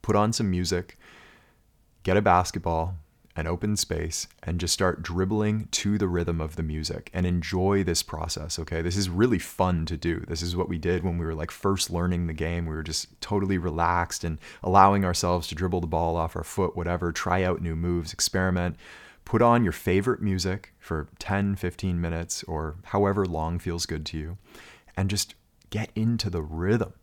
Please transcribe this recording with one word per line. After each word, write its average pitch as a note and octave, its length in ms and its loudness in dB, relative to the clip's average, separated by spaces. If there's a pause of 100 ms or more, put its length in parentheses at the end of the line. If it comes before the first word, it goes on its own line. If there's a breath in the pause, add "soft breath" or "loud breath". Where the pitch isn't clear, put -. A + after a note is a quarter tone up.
Put G#2 140 2
on G#2+ 180 4
some G#2+ 160 2
music, F2+ 480 0 (1040 loud breath)
get F#2 140 4
a G#2 40 6
basketball, F2 760 2 (400)
an D#2+ 100 -4
open G2+ 320 0
space, E2 500 -4 (140)
and E2+ 180 -2
just F2 140 0
start F2+ 300 0
dribbling G#2 680 0
to G#2 300 0
the G2+ 80 2
rhythm E2+ 340 0
of D#2 140 -6
the E2 80 -4
music D#2 500 -6
and F2+ 100 0
enjoy F#2 600 2
this E2+ 180 0
process, D#2+ 560 -6
okay? E2 240 -4
This F2 160 0
is F#2+ 140 0
really G#2 260 4
fun F2 480 0
to F2 100 -4
do. E2 320 -2
This D#2+ 140 -4
is F2 140 -4
what F#2 140 -2
we F2 100 -4
did F2 240 0
when E2+ 160 0
we E2 60 -2
were, D#2+ 100 -4
like, D#2 160 -6
first - 400 -2
learning F2 340 0
the D#2+ 80 -4
game. E2 320 -2
We D#2+ 80 -4
were D#2+ 80 -4
just - 400 -8
totally G2 380 0
relaxed E2+ 640 0
and D#2+ 160 -4 (240 loud breath)
allowing G2 420 6
ourselves F2 440 0
to E2 60 -8
dribble F2+ 260 0
the E2+ 60 -4
ball E2 280 0
off E2 200 -2
our D#2+ 80 -4
foot, - 320 -2
whatever, F2 360 0
try F2+ 320 0
out F#2 180 0
new E2 140 -2
moves, E2+ 360 0
experiment. F#2 640 0 (480 loud breath)
Put A2+ 200 4
on A#2+ 200 8
your E2+ 100 2
favorite G2 480 2
music F#2+ 580 -2
for D#2 300 -4 (100)
ten, G2 360 0
fifteen F2+ 440 -2
minutes E2 460 -4
or D#2+ 400 -4
however G2 400 2
long E2 340 -2
feels E2+ 260 -4
good D#2 220 -6
to D#2+ 100 -8
you, D#2+ 200 -8 (580 loud breath)
and F#2+ 140 0
just - 260 -4 (340)
get G#2+ 260 -6
into A2 340 0
the F2 120 -2
rhythm F2 600 0